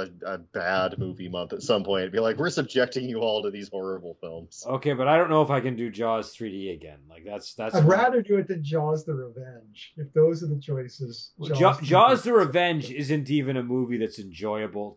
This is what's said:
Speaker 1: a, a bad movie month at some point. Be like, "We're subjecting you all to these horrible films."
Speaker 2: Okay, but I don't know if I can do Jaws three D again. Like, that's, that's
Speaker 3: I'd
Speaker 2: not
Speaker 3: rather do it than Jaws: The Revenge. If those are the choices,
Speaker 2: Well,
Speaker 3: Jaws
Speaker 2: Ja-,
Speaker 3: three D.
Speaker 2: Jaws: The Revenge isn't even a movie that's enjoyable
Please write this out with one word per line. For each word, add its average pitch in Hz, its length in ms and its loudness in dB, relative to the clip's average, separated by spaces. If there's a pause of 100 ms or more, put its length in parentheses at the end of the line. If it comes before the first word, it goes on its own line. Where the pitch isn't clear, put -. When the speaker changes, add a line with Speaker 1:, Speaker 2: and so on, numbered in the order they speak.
Speaker 1:
a, 92 60 -8 (240)
a 92 40 -6
bad 92 600 -2
movie 92 280 -6
month 87 240 -6
at 87 120 -8
some 107 200 2
point. 95 280 0
Be 104 80 0
like, 113 180 0
"We're 160 140 0
subjecting 127 580 0
you 113 120 -4
all 107 200 0
to 104 80 -2
these 101 200 -10
horrible 95 520 -8
films." 82 460 -14
Speaker 2:
Okay, 135 260 -2
but 131 140 0
I 156 100 6
don't 170 140 4
know 156 100 6
if 139 80 2
I 139 100 2
can 123 160 -2
do 117 140 -4
Jaws 110 460 -2
three 110 160 -8
D 98 180 -8
again. 76 300 -12 (100)
Like, 82 160 -20
that's, 104 300 -12
that's 113 180 -6
Speaker 3:
I'd 160 140 6
Speaker 2:
not - 20 8
Speaker 3:
rather 240 320 4
do 202 160 2
it 185 100 0
than 175 160 -6
Jaws: 151 400 -2
The 156 120 -6
Revenge. 127 840 -14
If 147 160 -10
those 160 300 4
are 160 40 -4
the 147 120 -2
choices, 131 800 -8
Speaker 2:
Well, 151 100 -8
Speaker 3:
Jaws 139 100 -2
Speaker 2:
Ja-, 185 140 6
Speaker 3:
three 143 120 -6
D. 131 40 -6
Speaker 2:
Jaws: 226 340 6
The 240 100 0
Revenge 170 580 4
isn't 139 400 -2
even 135 260 2
a 123 60 -2
movie 123 340 0
that's 110 220 -2
enjoyable 104 760 -6